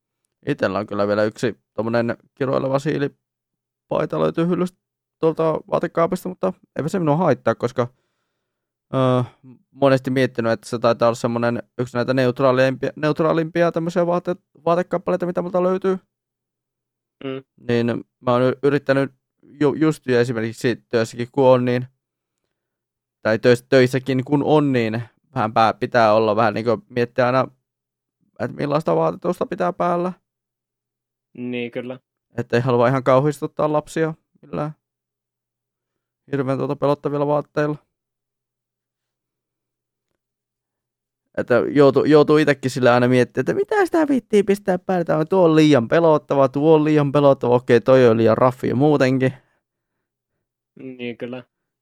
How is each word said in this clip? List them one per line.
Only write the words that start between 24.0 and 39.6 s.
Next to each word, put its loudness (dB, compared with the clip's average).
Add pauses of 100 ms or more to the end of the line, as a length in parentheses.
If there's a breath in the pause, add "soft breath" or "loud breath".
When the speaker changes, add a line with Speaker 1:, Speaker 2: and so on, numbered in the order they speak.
Speaker 1:
kun -2
on, 2
niin -2 (320)
vähän -4
pää-, 2
pitää 2
olla 2
vähän 0
niinku -2
miettiä -2
aina, -2 (920)
että -8
millaista -2
vaatetusta -4
pitää -4
päällä. -4 (1200)
Speaker 2:
Niin, -8
kyllä. -10 (360)
Speaker 1:
Että -4
ei 2
halua 2
ihan -2
kauhistuttaa 0
lapsia -4 (280)
millään -8 (1600)
hirveän -4
tuota -6
pelottavilla -2
vaatteilla. -4 (3500)